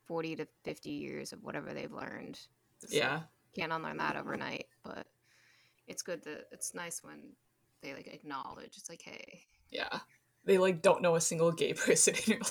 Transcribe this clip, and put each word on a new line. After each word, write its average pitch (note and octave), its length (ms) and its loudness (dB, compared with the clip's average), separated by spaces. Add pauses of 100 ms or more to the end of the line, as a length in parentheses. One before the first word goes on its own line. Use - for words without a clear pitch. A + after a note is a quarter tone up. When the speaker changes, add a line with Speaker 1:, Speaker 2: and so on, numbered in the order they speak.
Speaker 1:
forty E3 320 -4
to D3+ 100 -8 (160)
fifty - 280 -8
years C#3+ 420 -8
of C3 100 -16
whatever C#3+ 300 -8
they've D3 180 -8
learned. - 480 -10 (440)
It's, D3+ 180 0
like, B2+ 120 2
Speaker 2:
Yeah. D#3+ 100 -4 (320)
Speaker 1:
can't E3 180 -4
unlearn D#3+ 240 -4
that D3 200 -2
overnight, C#3 520 -6 (140)
but - 280 -12 (760)
it's - 160 -10
good F3 200 -8
that, - 280 -10
it's - 240 -8
nice F3 280 -8
when D3+ 320 -18 (460)
they, C#3 140 -12
like, - 120 -16
acknowledge. D3+ 720 -10
It's - 120 -14
like, E3+ 140 -16
"Hey." - 440 -16 (240)
Speaker 2:
Yeah. - 280 -2 (460)
They, F#3+ 120 8
like, F#3 240 6
don't F3+ 200 8
know E3+ 140 6
a E3 60 4
single E3 300 4
gay - 220 0
<laughs> - 0 -
person - 420 6
in - 180 2
your - 180 0